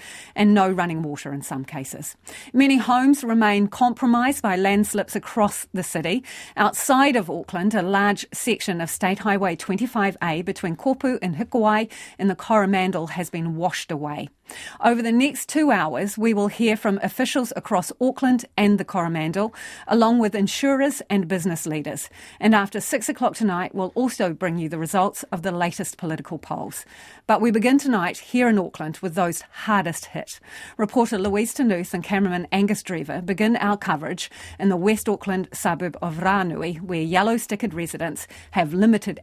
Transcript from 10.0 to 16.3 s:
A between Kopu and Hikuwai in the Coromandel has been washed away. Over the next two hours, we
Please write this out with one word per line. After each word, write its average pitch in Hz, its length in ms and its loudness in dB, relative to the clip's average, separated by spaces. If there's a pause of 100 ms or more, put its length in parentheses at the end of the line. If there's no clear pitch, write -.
A 165 200 -2
between 170 340 -6
Kopu 262 460 -2
and 175 140 -2
Hikuwai 220 540 0 (300)
in 196 80 2
the 190 80 0
Coromandel 190 720 2
has 170 220 -6
been 165 260 -4
washed 175 360 -4
away. 147 380 -6 (540)
Over 233 180 4
the 226 120 0
next 262 340 2
two 294 240 2
hours, 170 460 0
we 220 160 2